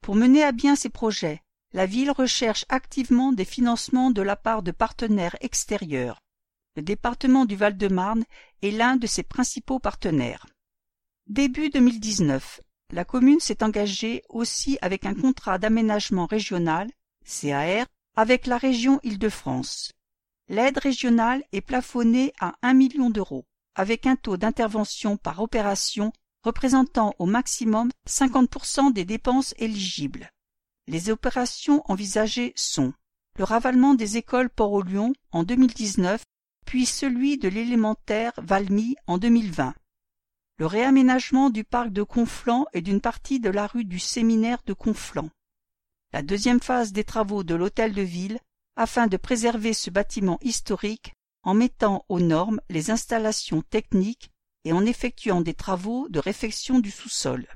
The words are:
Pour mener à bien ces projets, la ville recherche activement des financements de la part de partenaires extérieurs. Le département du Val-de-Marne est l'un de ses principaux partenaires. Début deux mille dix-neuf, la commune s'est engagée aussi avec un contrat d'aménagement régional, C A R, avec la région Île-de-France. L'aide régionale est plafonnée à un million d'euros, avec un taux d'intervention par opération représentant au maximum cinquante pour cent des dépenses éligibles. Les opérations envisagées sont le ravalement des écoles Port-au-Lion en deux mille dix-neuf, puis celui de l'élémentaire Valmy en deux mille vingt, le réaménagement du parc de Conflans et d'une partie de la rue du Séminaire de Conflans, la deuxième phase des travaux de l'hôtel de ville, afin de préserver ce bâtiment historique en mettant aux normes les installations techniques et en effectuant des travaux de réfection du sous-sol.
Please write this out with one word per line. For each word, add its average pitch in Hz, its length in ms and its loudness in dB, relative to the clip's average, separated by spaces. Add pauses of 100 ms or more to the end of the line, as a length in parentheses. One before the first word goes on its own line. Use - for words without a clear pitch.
Pour 202 140 -4
mener 254 280 6
à 277 100 2
bien 277 240 4
ces 240 120 -6
projets, 190 520 -4 (320)
la 190 120 2
ville 247 240 0
recherche 247 600 0
activement 262 640 2
des 185 120 0
financements 247 640 0
de 208 120 0
la 196 160 -2
part 220 260 -2
de 170 80 -4
partenaires 208 720 0
extérieurs. 147 760 -4 (580)
Le 143 60 -8
département 240 640 2
du 202 100 -4
Val-de-Marne 202 680 0 (380)
est 202 100 0
l'un 233 240 2
de 233 100 0
ses 190 180 -4
principaux - 560 -4
partenaires. - 680 -2 (800)
Début 277 420 0
deux 285 120 2
mille 240 180 4
dix-neuf, 196 640 -2 (300)
la 175 140 -4
commune 269 340 6
s'est - 240 -2
engagée 208 680 -2
aussi 233 520 -2
avec 190 240 -4
un 196 80 -2
contrat 208 460 0
d'aménagement 214 640 0
régional, 185 640 -2 (360)
C - 260 -6
A 170 320 0
R, - 20 -2 (300)
avec 240 320 2
la 247 100 0
région 262 460 2
Île-de-France. 196 880 -6 (560)
L'aide 254 320 0
régionale 247 720 2
est 196 100 -4
plafonnée 254 800 0
à - 240 -4
un 254 100 4
million 262 380 4
d'euros, 202 340 -4 (300)
avec 214 320 0
un 262 80 6
taux 196 220 -4
d'intervention 214 800 -2
par 165 220 -8
opération 208 720 -2 (300)
représentant 247 800 2
au 175 80 0
maximum 226 640 0 (160)
cinquante 254 420 2
pour - 160 -8
cent 277 240 2
des 196 160 0
dépenses 247 520 0
éligibles. 185 760 -6 (560)
Les 170 240 -4
opérations 254 760 0
envisagées 208 680 -2
sont - 380 -2 (440)
le 202 60 0
ravalement 254 500 4
des 220 240 0
écoles 247 320 0
Port-au-Lion 202 640 0 (180)
en 170 120 0
deux 220 120 -2
mille 254 180 6
dix-neuf, 196 500 -2 (420)
puis 254 220 0
celui 269 500 0
de 202 100 -2
l'élémentaire 220 880 0
Valmy 202 580 0 (100)
en 180 140 0
deux 240 100 2
mille 226 220 4
vingt, 131 240 -4 (840)
le 156 80 -2
réaménagement 254 840 4
du 214 120 -4
parc 240 260 -4
de 196 120 -4
Conflans 240 720 0
et 175 80 -2
d'une 196 200 0
partie - 380 -4
de 220 100 0
la 202 180 -2
rue 240 180 -4
du 180 140 -8
Séminaire 226 680 0
de 196 80 -4
Conflans, - 560 -4 (840)
la 147 120 -6
deuxième 208 360 2
phase 240 320 -2
des 208 120 -4
travaux 208 400 -2
de 170 100 -2
l'hôtel 202 400 -2
de 196 80 -4
ville, 190 380 -6 (360)
afin 233 320 2
de 190 100 0
préserver 226 560 0
ce - 160 -6
bâtiment 190 520 -2
historique - 720 -6 (300)
en 185 100 0
mettant 214 540 2
aux 180 120 -2
normes 175 500 2
les 165 220 -2
installations 220 720 -2
techniques 214 680 -2 (320)
et 160 100 0
en 190 120 2
effectuant 233 560 -2
des 160 120 -2
travaux 202 560 -4
de 160 100 -2
réfection 226 600 -2
du 202 120 -2
sous-sol. - 640 -6